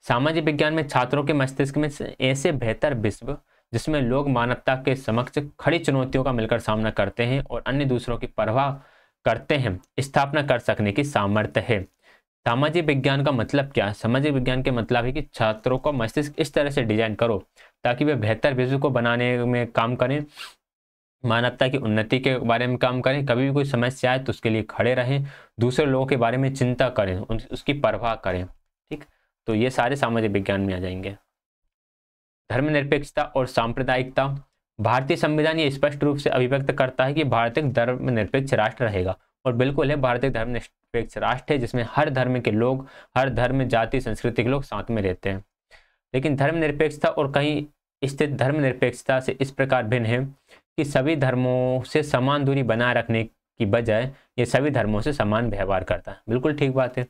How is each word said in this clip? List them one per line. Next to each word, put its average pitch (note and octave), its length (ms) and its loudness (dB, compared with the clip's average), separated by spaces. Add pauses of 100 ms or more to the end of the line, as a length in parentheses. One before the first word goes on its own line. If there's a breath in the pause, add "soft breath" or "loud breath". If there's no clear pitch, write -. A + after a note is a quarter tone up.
सामाजिक D3+ 420 0
विज्ञान D#3 300 2
में D#3+ 140 -2
छात्रों C#3 360 0
के D3+ 80 0
मस्तिष्क C#3 460 0
में D3+ 120 0 (300)
ऐसे C#3 320 0
बेहतर B2+ 420 -2
विश्व, A2 440 -4 (340)
जिसमें C#3+ 300 0
लोग B2+ 260 2
मानवता B2 460 0
के C3 220 0
समक्ष B2 420 -2 (220)
खड़ी D#3+ 180 2
चुनौतियों C3+ 460 0
का C#3 80 0
मिलकर A2+ 260 0
सामना A2 320 0
करते G#2 320 -2
हैं C3 220 0
और A#2 220 -8
अन्य C#3 180 0
दूसरों A#2+ 340 -2
की - 80 -6
परवाह C3+ 640 -2 (360 loud breath)
करते A#2 300 0
हैं, A#2 260 -2 (200)
स्थापना C#3 420 0
कर C#3 160 0
सकने G#2 340 0
की C#3+ 120 0
सामर्थ्य G#2+ 560 0
है। G2 280 -2 (580 soft breath)
सामाजिक D3+ 380 0
विज्ञान C#3 400 2
का D3 80 2
मतलब C3+ 400 0
क्या G#2 140 2
है? G#2+ 60 -2
सामाजिक C3 400 0
विज्ञान B2+ 300 0
के C3+ 80 0
मतलब A#2+ 340 0
है B2+ 80 -2
कि D3 100 -4
छात्रों A#2 560 0
का D3+ 140 -2
मस्तिष्क C#3+ 460 -2
इस D3 160 -2
तरह C#3+ 160 2
से C#3 120 -2
डिजाइन A2 320 2
करो G#2+ 320 0 (380 soft breath)
ताकि B2 200 2
वे D3 100 2
बेहतर A2 400 0
विश्व B2+ 240 0
को C#3+ 120 0
बनाने A#2+ 540 0
में A#2+ 280 0
काम A#2 240 0
करें, C#3 280 0 (1000 loud breath)
मानवता A#2+ 440 2
की B2+ 100 -2
उन्नति G#2+ 400 0
के C3 200 0
बारे A#2 280 0
में B2 100 0
काम B2+ 240 0
करें, C#3 260 0
कभी C3+ 220 2
भी C#3 40 0
कोई C#3+ 120 2
समस्या B2 460 2
आए C3 80 2
तो C3+ 120 -4
उसके A2+ 200 -2
लिए A2 120 2
खड़े A2+ 320 -2
रहें, C3+ 320 0 (340 loud breath)
दूसरे B2+ 260 2
लोगों C3 200 2
के C#3 100 2
बारे A#2 200 2
में C3+ 180 0
चिंता B2+ 340 2
करें, F#2+ 280 0
उन, A2+ 240 -4 (120)
उसकी B2 200 -4
परवाह A2+ 420 0
करें। F2+ 320 -4 (440)
ठीक, D3 140 -12 (420)
तो A2+ 80 -2
ये A#2 160 2
सारे B2+ 260 0
सामाजिक A#2 340 0
विज्ञान G2 300 0
में G2 140 0
आ F2+ 40 -4
जाएंगे। F#2+ 380 -8 (1400)
धर्मनिरपेक्षता C#3+ 680 0
और C3+ 240 -2
सांप्रदायिकता। C3 1040 -2 (320)
भारतीय C3 360 2
संविधान D#3 420 2
ये D3 120 2
स्पष्ट C#3+ 340 0
रूप C#3+ 120 2
से C#3+ 140 0
अभिव्यक्त C3+ 420 0
करता C3+ 320 2
है C#3+ 100 0
कि D#3 100 2
भारत A#2 340 2
एक D3 140 0
धर्मनिरपेक्ष B2+ 840 0
राष्ट्र A2+ 300 0
रहेगा, F#2 340 -2 (280)
और B2+ 60 0
बिल्कुल C#3 380 2
है, D3+ 60 2
भारत B2 280 0
एक C3+ 80 0
धर्मनिरपेक्ष A#2 840 -6
राष्ट्र A#2 340 -2
है D3 60 2
जिसमें A#2 320 -2
हर D3+ 200 2
धर्म B2+ 300 0
के A2+ 100 0
लोग, B2+ 380 0 (280 loud breath)
हर C3 140 2
धर्म, B2+ 340 0
जाति, A#2 360 0
संस्कृति A2+ 420 -2
के A2 60 2
लोग C3+ 140 0
साथ G2+ 280 -8
में A2 120 0
रहते F#2+ 280 -2
हैं। F#2+ 140 -6 (680 soft breath)
लेकिन C3+ 220 0
धर्मनिरपेक्षता D3+ 720 0
और D3 240 0
कहीं D3 340 0 (380)
स्थित C#3+ 260 -2
धर्मनिरपेक्षता C3 880 0
से A2+ 200 -4
इस C3+ 100 0
प्रकार C3+ 320 0
भिन्न A#2 240 0
है C3 280 -2 (420 soft breath)
कि D#3+ 80 0
सभी D3 320 2
धर्मों B2+ 640 2
से D3+ 200 0
समान C#3+ 420 0
दूरी C#3 180 2
बनाए A#2+ 320 2
रखने A2+ 300 0
की - 420 -6
बजाय A#2 460 2 (260 loud breath)
ये A#2+ 80 2
सभी C#3 240 2
धर्मों G#2+ 300 0
से G2+ 120 -2
समान A2 380 0
व्यवहार F#2+ 340 -2
करता F#2+ 280 -6
है। - 160 -18
बिल्कुल B2+ 260 0
ठीक C#3+ 180 0
बात B2+ 260 -2
है। B2 120 -4